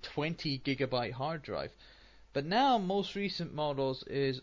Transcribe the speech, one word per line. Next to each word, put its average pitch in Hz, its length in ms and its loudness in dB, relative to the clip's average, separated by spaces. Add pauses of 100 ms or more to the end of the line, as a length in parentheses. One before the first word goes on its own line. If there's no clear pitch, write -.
twenty 147 560 -2
gigabyte 127 540 0
hard 143 300 -4
drive. 80 280 -4 (600)
But 139 120 0
now, 240 340 6
most 196 380 0
recent 180 380 -4
models 139 520 0
is, 135 360 0